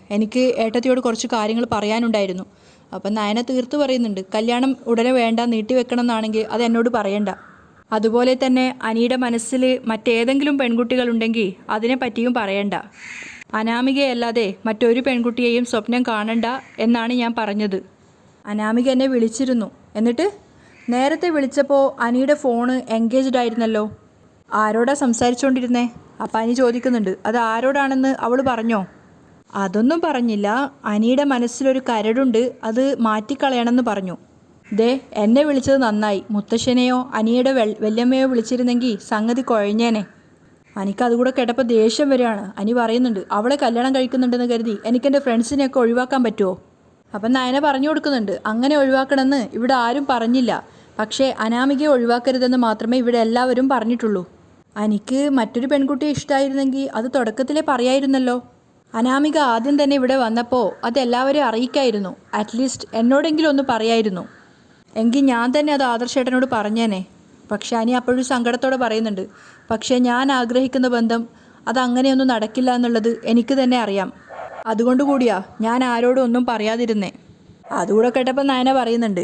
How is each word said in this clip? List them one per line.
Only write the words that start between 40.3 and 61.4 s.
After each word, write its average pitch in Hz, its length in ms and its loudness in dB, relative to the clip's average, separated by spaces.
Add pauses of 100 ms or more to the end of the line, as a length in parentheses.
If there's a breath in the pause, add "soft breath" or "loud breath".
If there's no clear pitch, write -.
അനിക്ക് 202 280 -4
അതുകൂടെ 240 280 2
കേട്ടപ്പോൾ 247 320 0
ദേഷ്യം 233 460 2
വരികയാണ്. 226 480 0
അനി 208 160 -2
പറയുന്നുണ്ട്, 233 460 0 (120)
"അവളെ 226 240 0
കല്യാണം 262 400 0
കഴിക്കുന്നുണ്ടെന്ന് 247 500 0
കരുതി 233 400 -2
എനിക്ക് 240 200 0
എൻ്റെ 277 140 4
ഫ്രണ്ട്സിനെയൊക്കെ 262 600 0
ഒഴിവാക്കാൻ 247 440 2
പറ്റുമോ?" 208 300 0 (580)
അപ്പം 214 200 -4
നയന 254 280 0
പറഞ്ഞു 285 300 0
കൊടുക്കുന്നുണ്ട്, 269 560 -2
"അങ്ങനെ 240 300 0
ഒഴിവാക്കണമെന്ന് 269 800 2
ഇവിടെ 240 200 0
ആരും 254 360 0
പറഞ്ഞില്ല. 240 420 2 (440 loud breath)
പക്ഷേ 233 440 -2
അനാമികയെ 254 480 0
ഒഴിവാക്കരുതെന്ന് 247 720 2
മാത്രമേ 226 400 0
ഇവിടെ 240 200 2
എല്ലാവരും 247 520 2
പറഞ്ഞിട്ടുള്ളൂ." 226 540 0 (520)
"അനിക്ക് 214 540 0
മറ്റൊരു 240 380 0
പെൺകുട്ടിയെ 285 440 0
ഇഷ്ടമായിരുന്നെങ്കിൽ 269 840 0
അത് 220 100 -2 (100)
തുടക്കത്തിലേ 269 520 0
പറയായിരുന്നല്ലോ. 262 720 2 (560)
അനാമിക 277 440 2
ആദ്യം 277 460 2
തന്നെ 277 120 4
ഇവിടെ 262 200 2
വന്നപ്പോൾ 233 560 0 (120)
അതെല്ലാവരെയും 262 600 0